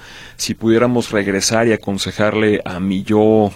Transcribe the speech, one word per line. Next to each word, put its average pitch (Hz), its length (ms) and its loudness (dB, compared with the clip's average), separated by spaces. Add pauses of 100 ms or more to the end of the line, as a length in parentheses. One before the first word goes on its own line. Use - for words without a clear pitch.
(360)
si - 180 -6
pudiéramos 113 560 0
regresar 101 580 0
y 113 40 4
aconsejarle 104 920 -2
a 90 160 -8
mi 95 220 -2
yo 107 540 4